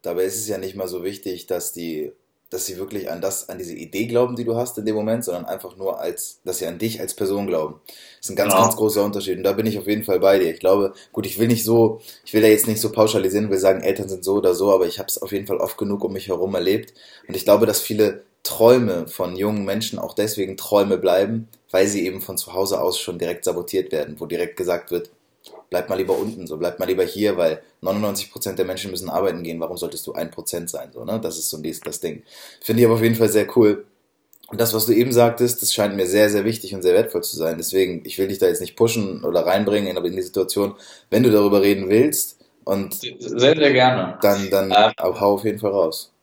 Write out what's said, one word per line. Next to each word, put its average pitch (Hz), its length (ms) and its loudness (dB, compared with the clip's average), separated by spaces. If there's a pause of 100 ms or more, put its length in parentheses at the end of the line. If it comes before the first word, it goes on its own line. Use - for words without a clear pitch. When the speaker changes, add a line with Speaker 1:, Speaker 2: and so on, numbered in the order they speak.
Speaker 1:
Dabei 87 200 -4
ist 95 140 -2
es 107 120 -6
ja 101 100 -4
nicht 95 180 -8
mal 95 120 -6
so 87 140 -8
wichtig, 98 440 -8
dass 87 260 -6
die, 80 400 -8 (360)
dass - 180 -8
sie 92 120 -10
wirklich 95 320 -8
an 85 100 -8
das, 95 280 -6
an 92 100 -12
diese 87 160 -12
Idee 98 320 -6
glauben, 120 300 0
die 120 80 -6
du 113 120 -2
hast 123 220 -4
in 107 80 -6
dem 110 80 0
Moment, 110 300 -2
sondern 87 200 -6
einfach 95 320 -10
nur 95 240 -6
als, - 440 -8
dass 90 140 -6
sie 92 80 -6
an 85 120 -8
dich 110 220 -4
als 95 140 -8
Person 101 320 -2
glauben. 78 400 -4
Das - 100 -20 (260)
ist - 80 -10
ein 95 60 -6
ganz, 101 180 2
Speaker 2:
Genau. 113 100 6
Speaker 1:
ganz 113 120 2
großer 104 280 2
Unterschied. 98 320 -4
Und 95 60 -10
da 98 100 2
bin 107 140 -2
ich 107 120 -2
auf 92 80 -8
jeden 107 180 -2
Fall 92 160 2
bei 98 180 6
dir. 87 140 2
Ich - 80 -10
glaube, 95 340 2 (180)
gut, 101 140 -6
ich - 120 -8
will 117 100 4
nicht 113 160 2
so, 113 360 4 (240)
ich - 80 -14
will 110 80 4
da 110 80 8
jetzt 107 180 6
nicht 110 140 -2
so 104 120 -2
pauschalisieren, 104 580 2
will 95 80 0
sagen, 95 240 4
Eltern 95 260 -2
sind 92 160 -10
so 95 100 0
oder 95 200 2
so, 98 180 2
aber 92 140 4
ich 85 120 -6
hab's - 200 -6
auf 95 140 -8
jeden 101 140 -4
Fall 95 120 -4
oft - 180 -4
genug 101 280 -4
um 95 80 -2
mich 95 160 -10
herum 92 260 -2
erlebt. 92 400 -2 (340)
Und 95 80 -10
ich 90 80 -8
glaube, 110 220 8
dass 104 140 0
viele 104 440 0 (180)
Träume 110 680 4
von 90 260 -6
jungen 104 300 -2
Menschen 104 340 -4
auch - 160 -8
deswegen 101 420 -2
Träume 101 420 2
bleiben, 101 500 2 (240)
weil 95 160 4
sie 101 180 -2
eben 92 160 -6
von 95 160 -8
zu 87 140 -10
Hause 95 280 -2
aus 90 200 -2
schon 87 180 -8
direkt 85 260 -6
sabotiert 90 460 -2
werden, 76 300 -6
wo 82 60 -8
direkt 85 300 -6
gesagt 87 360 -4
wird, 87 180 -6 (600)
bleib 87 180 -4
mal 95 80 -2
lieber 92 200 0
unten, 92 300 -6
so, 78 120 -10
bleib 87 200 -4
mal 92 80 -4
lieber 92 180 2
hier, 98 320 -2
weil 82 260 0 (180)
neunundneunzig 98 500 -4
Prozent 95 280 -8
der 92 80 0
Menschen 92 240 -8
müssen 90 200 -8
arbeiten 87 320 -2
gehen, 82 180 -8
warum 85 160 -6
solltest 85 300 -8
du - 60 -12
ein 80 180 -6
Prozent 85 400 -8
sein, 67 220 -12
so, 62 120 -14
ne? 104 160 -4
Das 82 180 -6
ist 80 120 -6
so 78 80 -8
dies, 78 220 -8
das 76 200 -10
Ding. 82 220 -8 (400)
Finde 113 200 2
ich 117 40 8
aber 113 100 6
auf 110 60 0
jeden 113 140 4
Fall 113 120 4
sehr 101 180 2 (100)
cool. 107 300 4 (600)
Und 104 120 -6
das, 113 140 2
was 110 120 0
du 120 60 4
eben 123 200 4
sagtest, 117 480 4
das - 140 -2
scheint 101 220 0
mir 95 100 0
sehr, 101 240 4
sehr 101 140 0
wichtig 110 280 -4
und 95 100 -8
sehr 90 120 4
wertvoll 98 300 2
zu - 120 -6
sein. 82 220 -2
Deswegen, 90 460 -2
ich - 120 -12
will 95 120 -2
dich 98 100 -6
da 95 80 2
jetzt 87 140 2
nicht 90 160 -10
pushen 107 480 0
oder 82 200 0
reinbringen, 98 520 0
aber 87 100 -4
in 87 80 -2
die 95 80 -4
Situation, 98 540 -2 (340)
wenn 131 140 4
du 117 80 6
darüber 101 300 6
reden 98 260 2
willst 127 500 2 (260)
und 98 300 -4
Speaker 2:
Sehr, - 220 -12 (400)
sehr 143 160 4
gerne. 127 500 2
Speaker 1:
dann, 98 280 4
dann 98 200 0
Speaker 2:
Ähm, 107 300 6
Speaker 1:
hau 101 340 2
auf 98 100 -4
jeden 104 140 -2
Fall 104 140 -2
raus. 87 400 -2 (100)